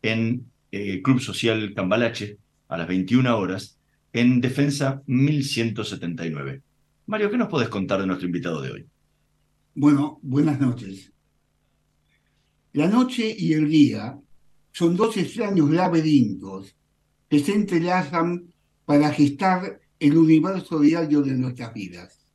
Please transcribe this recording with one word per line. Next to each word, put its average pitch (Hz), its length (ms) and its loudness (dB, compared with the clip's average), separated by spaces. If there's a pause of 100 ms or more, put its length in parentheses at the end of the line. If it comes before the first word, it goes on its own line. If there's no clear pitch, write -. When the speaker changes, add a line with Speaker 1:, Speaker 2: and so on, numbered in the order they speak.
Speaker 1:
en, 113 460 -2 (260)
eh, 98 300 -6
Club 131 180 -4
Social 110 540 -4
Cambalache, 104 640 -2 (300)
a 82 100 -8
las 85 100 -6
veintiuna 117 480 2
horas, 95 420 -6 (360)
en 120 260 4
Defensa 139 680 -2
mil 139 380 2
ciento 113 400 -4
setenta 85 400 -8
y 82 60 -4
nueve. 67 320 -10 (420)
Mario, 208 260 -2
¿qué 226 60 -2
nos 233 120 0
podés 139 200 0
contar 98 320 -2
de 98 60 -2
nuestro 90 200 -4
invitado 85 360 -4
de 65 80 -8
hoy? 50 160 -14 (880)
Speaker 2:
Bueno, 143 480 2
buenas 139 380 0
noches. 113 520 -4 (1600)
La 147 140 2
noche 226 500 2
y 165 160 0
el 156 160 2
día 131 500 4 (540)
son 170 240 0
dos 220 220 0
extraños 185 520 0
laberintos 143 1040 0 (540)
que 147 120 4
se 202 120 -2
entrelazan 175 920 0 (420)
para 147 260 4
gestar 185 680 0 (220)
el 147 160 4
universo 160 640 4
diario 151 400 4
de 135 120 0
nuestras 127 420 -4
vidas. 90 600 -14